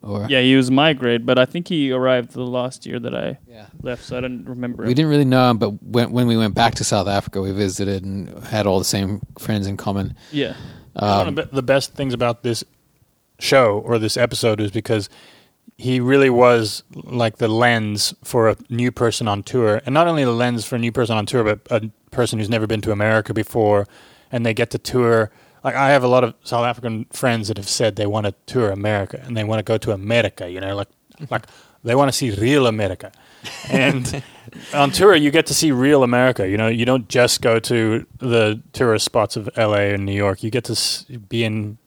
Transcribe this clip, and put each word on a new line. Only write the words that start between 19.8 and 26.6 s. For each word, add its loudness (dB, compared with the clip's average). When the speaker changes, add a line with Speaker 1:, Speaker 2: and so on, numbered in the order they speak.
Speaker 3:
and -2
not 4
only 0
the 2
lens -2
for -6
a -2
new -2
person 0
on -2
tour, 0
but 0
a -8
person -2
who's -4
never 0
been -2
to -4
America 0
before, 0
and -4
they 0
get -2
to -6
tour. 2
Like, -2
I 2
have 6
a 4
lot 6
of -2
South -2